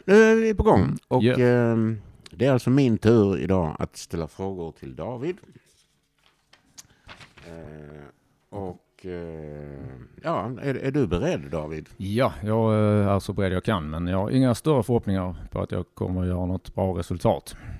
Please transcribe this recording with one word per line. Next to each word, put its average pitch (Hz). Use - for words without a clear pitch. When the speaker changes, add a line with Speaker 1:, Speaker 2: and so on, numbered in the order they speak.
Speaker 1:
nu 190
är 220
vi 226
på 208
gång 175
Speaker 2:
Mm, 147
Speaker 1:
och, 127
Speaker 2:
yeah. 123
Speaker 1:
ehm, 110
det 98
är 139
alltså 123
min 127
tur 104
idag 85
att -
ställa 82
frågor 92
till 67
David. 123
Eh, 76
och, 95
eh, 78
ja, 127
är, 135
är 135
du 135
beredd, 98
David? 76
Speaker 2:
Ja, 107
jag, 110
eh, 104
är 98
så 95
beredd 95
jag 90
kan, 87
men 85
jag 95
har 104
inga 127
större 143
förhoppningar 95
på 98
att 95
jag 95
kommer 92
att 92
göra 90
något 92
bra 95
resultat. 87